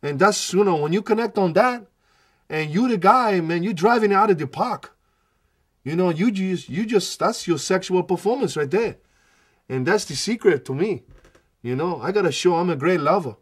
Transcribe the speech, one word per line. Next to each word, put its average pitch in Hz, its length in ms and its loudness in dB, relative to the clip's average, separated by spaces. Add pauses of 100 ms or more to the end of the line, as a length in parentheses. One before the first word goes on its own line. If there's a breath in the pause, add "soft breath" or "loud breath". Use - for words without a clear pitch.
And 143 160 -4
that's, 196 340 2
you 196 100 4
know, 190 120 2
when 151 180 -2
you 208 80 0
connect 220 360 -2
on 185 160 2
that, 233 320 2 (640)
and 156 220 -4
you 220 160 2
the 226 100 0
guy, 202 440 4
man, 170 220 -2
you 214 100 -4
driving 208 400 2
out 196 160 4
of 180 80 4
the 147 100 -4
park. - 480 -6 (880)
You 143 120 -6
know, 180 140 2
you 175 220 0
just, 190 380 -4
you 170 160 -4
just, 214 340 -2
that's - 280 -2
your 165 100 0
sexual 185 460 -2
performance 196 520 -2
right 147 140 -2
there. 196 280 -2 (720)
And 131 180 -4
that's 196 200 2
the 143 100 -10
secret 196 500 0
to 135 80 -6
me. 165 300 -2 (580 soft breath)
You 123 140 -6
know, 160 260 -4
I 151 100 -4
gotta 190 200 2
show 175 240 2
I'm 175 140 0
a 165 60 0
great 160 260 0
lover. 147 400 0